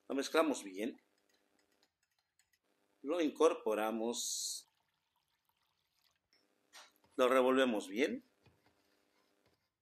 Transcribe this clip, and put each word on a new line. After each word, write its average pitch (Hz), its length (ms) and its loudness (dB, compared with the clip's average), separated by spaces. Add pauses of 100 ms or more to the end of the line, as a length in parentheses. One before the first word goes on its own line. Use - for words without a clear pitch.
Lo 135 60 -6
mezclamos 139 500 -2
bien. 98 360 -8 (2000)
Lo 160 180 -2
incorporamos. 117 1500 0 (2500)
Lo 127 120 4
revolvemos 127 580 4
bien. 147 380 -4 (1600)